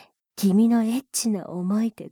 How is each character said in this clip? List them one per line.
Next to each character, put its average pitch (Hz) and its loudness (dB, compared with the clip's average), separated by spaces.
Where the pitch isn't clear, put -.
君 202 4
の 233 2
エ 226 -2
ッ - -12
チ 233 -4
な 190 -6
思 185 -2
い 226 -2
で - -16